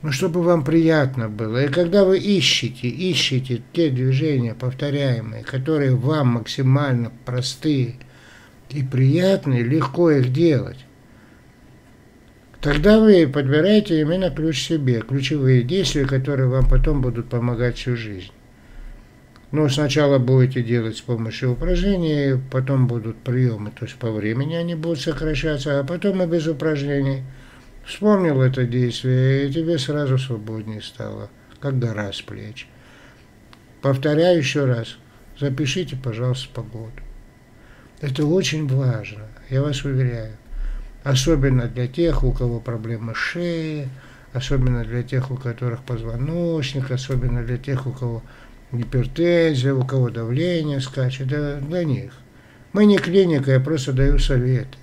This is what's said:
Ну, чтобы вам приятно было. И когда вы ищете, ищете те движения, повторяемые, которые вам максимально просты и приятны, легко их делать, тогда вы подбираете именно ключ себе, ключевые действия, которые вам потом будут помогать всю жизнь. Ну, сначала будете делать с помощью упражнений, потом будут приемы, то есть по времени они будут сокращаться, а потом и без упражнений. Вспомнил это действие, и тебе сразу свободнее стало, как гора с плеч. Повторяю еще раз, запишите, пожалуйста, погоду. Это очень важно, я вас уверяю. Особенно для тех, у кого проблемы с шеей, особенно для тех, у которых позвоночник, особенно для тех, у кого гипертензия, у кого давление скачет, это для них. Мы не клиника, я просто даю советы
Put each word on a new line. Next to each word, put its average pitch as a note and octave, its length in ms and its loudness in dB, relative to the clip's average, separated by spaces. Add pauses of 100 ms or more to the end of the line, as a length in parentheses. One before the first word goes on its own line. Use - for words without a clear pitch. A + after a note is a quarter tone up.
Ну, D#3 100 -4
чтобы E3 320 0
вам E3+ 200 4
приятно D3 640 2
было. A2+ 360 -2
И - 20 0
когда F3 380 4
вы F#3 140 4
ищете, C#3+ 680 0
ищете C3 760 -2 (100)
те E3 160 2
движения, C3 640 0
повторяемые, B2+ 920 -4
которые C3+ 520 0
вам C#3+ 320 2
максимально B2+ 840 0 (140)
просты B2+ 720 -4 (720)
и C#3 140 -6
приятны, C3+ 800 2
легко D#3 480 2
их B2+ 200 2
делать, C3+ 540 0 (1800)
тогда D3+ 380 6
вы G3 280 8
подбираете D#3 720 2
именно E3+ 300 0
ключ D#3 380 -4
себе, C3 340 0
ключевые C3 600 2
действия, D3 420 0
которые C3 440 0
вам C3 200 4
потом C#3 320 4
будут A#2+ 260 -4
помогать A#2+ 500 -2
всю B2 180 -4
жизнь. G#2 360 -12 (1200)
Ну, D3+ 180 2
сначала C#3 500 2
будете B2+ 420 4
делать A2+ 360 -2
с - 40 -16
помощью A#2 520 -4
упражнений, E3 840 0 (120)
потом C3 360 0
будут A2+ 300 -6
приемы, A#2 540 -2
то - 140 -10
есть - 120 -14
по A2+ 140 -4
времени A2+ 420 -2
они E3+ 220 -4
будут D#3+ 260 -4
сокращаться, D3+ 800 -2
а C#3 40 -2
потом F#3 380 -2
и F3 60 0
без E3 180 0
упражнений. C#3 800 -2 (640)
Вспомнил F#3 560 2
это B2+ 240 2
действие, B2+ 840 2
и C#3 60 -4
тебе E3 240 0
сразу D3 400 0
свободнее A2 640 -6
стало, G#2 480 -12 (300)
как C3+ 180 -2
гора G#2+ 340 -2
с - 100 -10
плеч. G#2+ 460 -14 (1120)
Повторяю D3+ 580 4
еще C#3 260 0
раз, A#2 320 -2 (420)
запишите, C#3+ 560 -4
пожалуйста, B2 580 -4
погоду. A2 480 -12 (1000)
Это C#3+ 240 -2
очень D#3 420 0
важно, A2 600 -2 (220)
я C3 120 0
вас C#3+ 240 -4
уверяю. A#2+ 480 -2 (720)
Особенно C3 640 2
для B2 200 -4
тех, D#3+ 360 0
у B2 80 2
кого A#2+ 280 -2
проблемы A2+ 540 -8
с - 40 -8
шеей, D#3+ 680 -4 (460)
особенно B2+ 500 0
для A#2 200 -4
тех, B2+ 280 -4
у B2 60 -6
которых A#2+ 460 -6
позвоночник, C3+ 1080 -4
особенно B2+ 520 -2
для A#2+ 140 -4
тех, C3+ 280 -4
у B2 60 -4
кого A#2 320 -6 (480)
гипертензия, C#3 1000 2
у B2+ 120 0
кого C3 240 0
давление C#3+ 720 -2
скачет, C3 500 -4
это C#3+ 300 -4
для E3+ 220 -4
них. A#2 280 -2 (600)
Мы G#3 120 6
не G3+ 120 8
клиника, E3 540 2
я C3 80 6
просто C#3 340 -2
даю C#3 260 6
советы B2 640 2